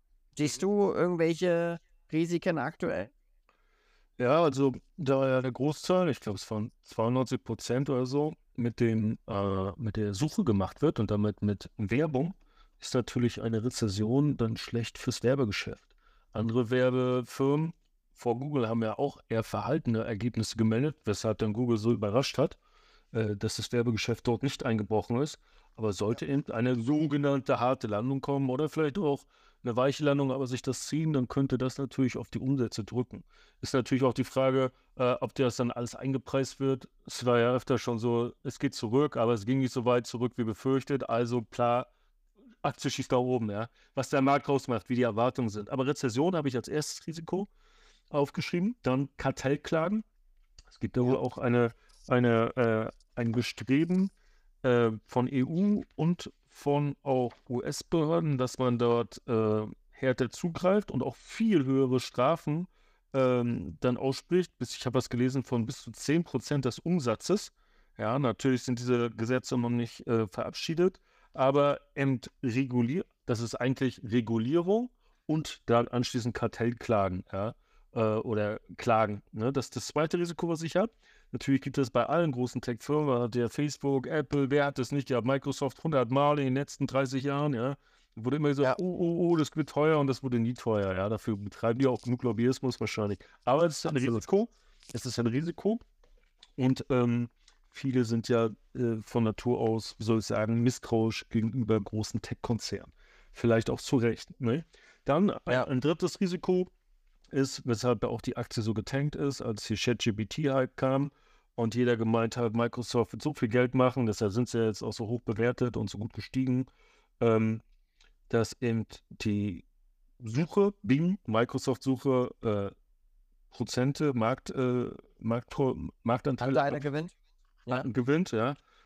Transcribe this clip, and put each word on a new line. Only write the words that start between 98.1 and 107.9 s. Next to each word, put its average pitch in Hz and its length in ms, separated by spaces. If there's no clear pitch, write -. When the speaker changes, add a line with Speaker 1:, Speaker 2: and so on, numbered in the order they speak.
Speaker 2:
ja, 113 200
äh, 120 280
von 117 240
Natur 110 340
aus, 113 400
wie 110 60
soll 113 140
ich 107 60
sagen, 113 360
misstrauisch 113 680
gegenüber 110 520
großen 107 420
Tech-Konzernen. - 720
Vielleicht 113 360
auch 123 120
zu - 160
Recht, - 420
ne? 127 240
Dann 170 260
ein, - 100
Speaker 1:
Ja. 123 160
Speaker 2:
ein 127 160
drittes 165 400
Risiko 180 480
ist, - 380
weshalb 120 360